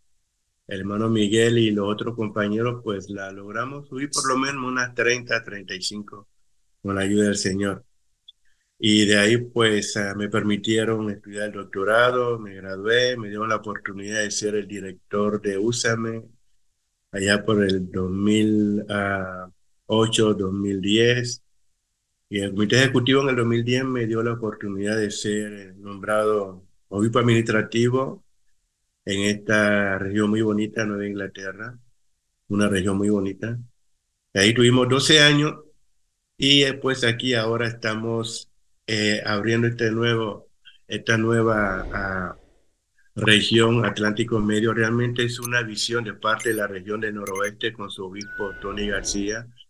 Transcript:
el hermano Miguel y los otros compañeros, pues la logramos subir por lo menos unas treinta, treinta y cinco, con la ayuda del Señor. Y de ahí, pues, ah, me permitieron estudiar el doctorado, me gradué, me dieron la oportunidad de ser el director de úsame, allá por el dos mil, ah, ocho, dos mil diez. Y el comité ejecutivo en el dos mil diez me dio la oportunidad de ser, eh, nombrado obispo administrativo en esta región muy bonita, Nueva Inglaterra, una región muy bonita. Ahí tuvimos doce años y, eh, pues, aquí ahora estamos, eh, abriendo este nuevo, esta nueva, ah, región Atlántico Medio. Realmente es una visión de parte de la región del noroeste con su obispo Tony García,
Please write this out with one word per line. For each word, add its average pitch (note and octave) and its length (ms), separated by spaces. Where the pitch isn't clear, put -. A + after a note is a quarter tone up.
el G2 140
hermano G#2 280
Miguel A2+ 500
y A2+ 120
los G2+ 180
otros A2+ 280
compañeros, G#2+ 640
pues G2 260
la G2 220
logramos A2+ 580
subir C#3 220
por - 180
lo C3 80
menos C3+ 280
unas B2+ 320
treinta, A#2+ 480
treinta G2+ 280
y F#2 100
cinco, G#2 440
con G2 140
la F#2+ 60
ayuda G#2 240
del G2+ 100
Señor. G2 480
Y G#2+ 260
de G#2 120
ahí, G#2+ 200
pues, A2+ 580
ah, G2+ 200
me G#2 120
permitieron G#2+ 840
estudiar G#2 360
el G#2 60
doctorado, A2+ 880
me G2+ 160
gradué, G#2 640
me A2+ 100
dieron G#2+ 220
la A2 80
oportunidad G2+ 640
de G#2 100
ser G#2 240
el G2+ 140
director G2+ 760
de G2 160
úsame, A2+ 640
allá G2+ 340
por G#2 200
el F#2 260
dos F#2 180
mil, G#2 800
ah, F#2+ 600
ocho, A2 460
dos F#2+ 200
mil G2 280
diez. A#2+ 640
Y G#2 100
el G2 140
comité G#2+ 240
ejecutivo C3+ 460
en C#3 80
el B2 40
dos A#2+ 120
mil A#2 180
diez B2 200
me B2+ 220
dio A2+ 160
la A#2 120
oportunidad G#2 640
de G#2+ 140
ser, G#2 420
eh, G2 240
nombrado G2+ 880
obispo A2+ 320
administrativo A#2 1040
en G2 180
esta G#2 760
región G2+ 320
muy A2 120
bonita, G#2+ 420
Nueva G2+ 200
Inglaterra, G2 720
una G#2 220
región G2 280
muy G2+ 120
bonita. G#2 500
Ahí G2+ 200
tuvimos B2 340
doce C#3 320
años D3 360
y, C#3+ 260
eh, C3+ 120
pues, C3 280
aquí A#2+ 320
ahora A2+ 320
estamos, A2+ 760
eh, G#2+ 360
abriendo A2 400
este A#2 240
nuevo, A2+ 580
esta G#2+ 320
nueva, A2 760
ah, F#2+ 440
región A2+ 680
Atlántico G#2+ 560
Medio. G#2+ 320
Realmente A#2+ 520
es A#2+ 160
una A#2+ 200
visión A#2 440
de G2+ 100
parte A2 340
de A2+ 60
la G#2 120
región G2 360
del G#2+ 140
noroeste G#2 580
con G2+ 160
su G2 160
obispo G2+ 460
Tony G2+ 260
García, G2+ 580